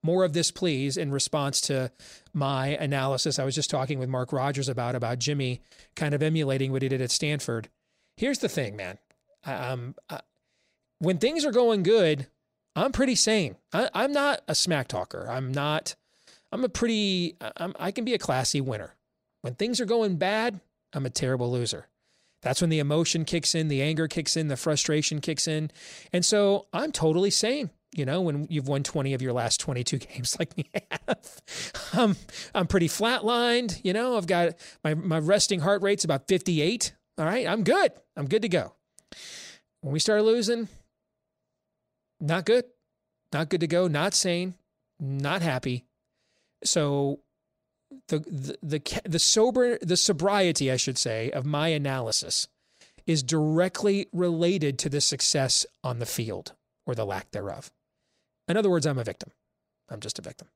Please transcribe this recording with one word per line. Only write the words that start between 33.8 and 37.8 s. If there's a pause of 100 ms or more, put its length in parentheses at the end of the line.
You
know,
I've
got (300)
my,
my
resting
heart
rate's
about
fifty-eight. (240)
All
right,
I'm
good. (240)